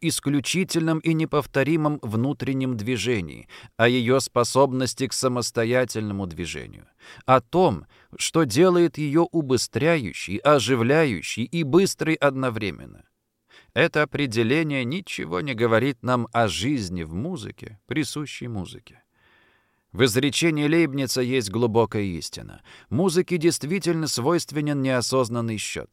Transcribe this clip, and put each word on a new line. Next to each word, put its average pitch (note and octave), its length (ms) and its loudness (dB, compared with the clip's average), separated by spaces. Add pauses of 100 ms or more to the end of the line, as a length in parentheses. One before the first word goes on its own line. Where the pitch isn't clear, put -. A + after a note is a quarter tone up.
исключительном D#3+ 960 0
и D#3+ 160 0
неповторимом D3+ 880 0
внутреннем C3 720 -2
движении, G2+ 720 -4 (300)
о A2+ 100 6
ее B2 320 4
способности C3 880 0
к - 60 -8
самостоятельному A#2 1120 -2
движению, D2+ 640 -10 (400)
о C3 120 6
том, E3 460 2 (320)
что - 280 2
делает E3+ 520 4
ее D#3 340 2
убыстряющей, C3+ 1080 -2
оживляющей B2+ 1040 2
и E3+ 180 -4
быстрой D#3+ 540 2
одновременно. G#2+ 880 -2 (720)
Это D3+ 260 2
определение C#3 840 0
ничего D#3+ 560 -6
не C#3 120 -4
говорит A#2 480 2
нам A#2+ 300 -2
о A#2 160 2
жизни F2+ 560 -4
в D#2 100 -12
музыке, G#2+ 720 -10
присущей C#3 600 -6
музыке. - 560 -10 (880)
В G#2+ 120 2
изречении C#3+ 640 2
Лейбница C#3 540 0
есть B2 280 0
глубокая A2+ 540 0
истина. D2 580 -8 (280)
Музыке F3 480 2
действительно D#3+ 720 0
свойственен D3 760 -2
неосознанный A#2+ 760 0
счет. - 360 -8